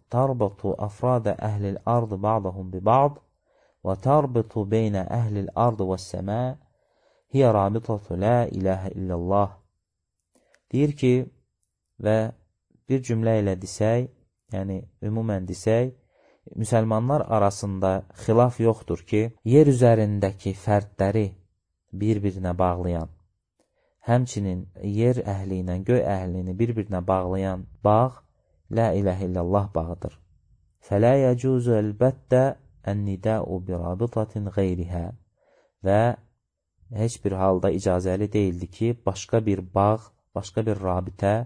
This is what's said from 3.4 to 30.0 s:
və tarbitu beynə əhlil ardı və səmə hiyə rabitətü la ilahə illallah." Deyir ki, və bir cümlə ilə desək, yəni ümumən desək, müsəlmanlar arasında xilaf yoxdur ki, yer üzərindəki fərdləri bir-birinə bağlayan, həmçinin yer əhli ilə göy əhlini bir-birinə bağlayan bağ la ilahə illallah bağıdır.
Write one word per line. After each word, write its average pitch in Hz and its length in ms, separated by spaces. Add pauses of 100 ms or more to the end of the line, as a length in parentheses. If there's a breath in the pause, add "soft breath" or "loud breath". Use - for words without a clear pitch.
və 95 160
tarbitu 123 640
beynə 104 420
əhlil 104 440
ardı 110 320
və 95 140
səmə 95 440 (920)
hiyə 131 180
rabitətü 104 680
la 117 280
ilahə 95 460
illallah." 92 640 (1120 soft breath)
Deyir 143 220
ki, 127 220 (840)
və 110 320 (560)
bir 131 140
cümlə 113 380
ilə 98 160
desək, 110 520 (420)
yəni 98 260 (260)
ümumən 104 440
desək, 113 460 (540 soft breath)
müsəlmanlar 113 760
arasında 98 680 (220)
xilaf 120 480
yoxdur 113 460
ki, 107 160 (200)
yer 143 240
üzərindəki 104 880
fərdləri 101 720 (640)
bir-birinə 95 640
bağlayan, 87 540 (920)
həmçinin 101 600 (160)
yer 113 420
əhli 95 400
ilə 90 200
göy 120 200
əhlini 92 560
bir-birinə 110 480
bağlayan 95 600 (160)
bağ 110 280 (600)
la 113 220
ilahə 95 360
illallah 92 440
bağıdır. 82 440 (680)